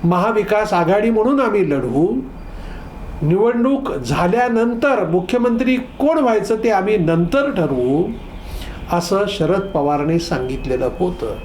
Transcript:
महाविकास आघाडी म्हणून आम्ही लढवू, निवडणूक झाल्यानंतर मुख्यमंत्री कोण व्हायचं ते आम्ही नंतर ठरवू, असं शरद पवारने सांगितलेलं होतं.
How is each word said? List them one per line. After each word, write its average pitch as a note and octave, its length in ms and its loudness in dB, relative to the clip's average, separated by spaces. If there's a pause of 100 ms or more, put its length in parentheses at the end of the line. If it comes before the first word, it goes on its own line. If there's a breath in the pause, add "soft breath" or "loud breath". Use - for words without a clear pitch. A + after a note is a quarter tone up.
महाविकास G#3 680 2
आघाडी F#3+ 360 2
म्हणून A#3 320 2
आम्ही G3+ 300 2
लढवू, C#3+ 500 0 (1000 loud breath)
निवडणूक A#3+ 720 2
झाल्यानंतर A3+ 1120 0
मुख्यमंत्री A#3+ 680 0
कोण C#4 420 0
व्हायचं A3+ 460 2
ते A#3 80 2
आम्ही G#3 260 2
नंतर E3+ 540 2
ठरवू, C#3+ 560 0 (840 loud breath)
असं F3 280 0 (100)
शरद F3+ 300 0
पवारने D3 600 0
सांगितलेलं C3 720 -2 (100)
होतं. F3 460 -4